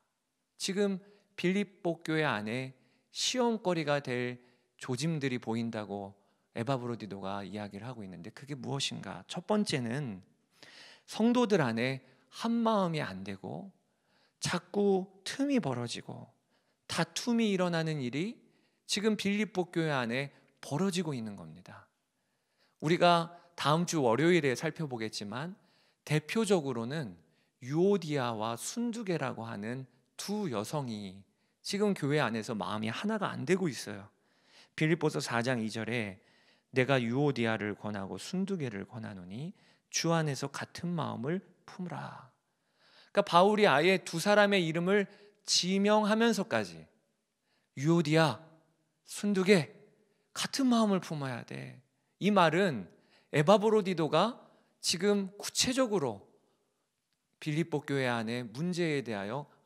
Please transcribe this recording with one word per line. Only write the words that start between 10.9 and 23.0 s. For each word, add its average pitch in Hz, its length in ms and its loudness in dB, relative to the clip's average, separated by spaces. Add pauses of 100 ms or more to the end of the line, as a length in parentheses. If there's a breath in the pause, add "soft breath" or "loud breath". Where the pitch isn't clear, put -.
성도들 226 540 4
안에 127 440 0 (260 soft breath)
한 - 220 -4
마음이 208 480 2
안 95 240 -8
되고 107 460 -10 (680)
자꾸 190 840 0
틈이 277 360 0
벌어지고 120 720 -6 (540)
다툼이 226 640 0
일어나는 165 500 0
일이 143 420 -4 (440 soft breath)
지금 214 300 0
빌립보 202 500 -2
교회 165 240 -2
안에 131 420 -2 (280 soft breath)
벌어지고 165 540 -2
있는 110 220 -8
겁니다. 90 520 -18 (920)
우리가 170 580 2 (160 loud breath)